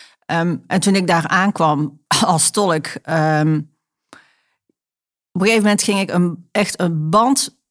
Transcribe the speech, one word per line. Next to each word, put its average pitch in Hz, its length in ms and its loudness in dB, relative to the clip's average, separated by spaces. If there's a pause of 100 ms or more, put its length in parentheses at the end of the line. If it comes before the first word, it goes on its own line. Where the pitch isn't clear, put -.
(260)
Ehm, 170 320 -2 (100)
en 185 120 -2
toen 196 160 2
ik 185 120 0
daar 170 200 0
aankwam 160 760 0 (240)
als 170 240 0
tolk, 180 360 0
ehm, 156 760 0 (1700)
op 180 100 -4
een 190 60 2
gegeven 226 160 4
moment 208 200 2
ging 202 160 0
ik 190 120 -4
een, 175 400 -2
echt - 280 -2
een 160 300 -2
band 233 480 0 (140)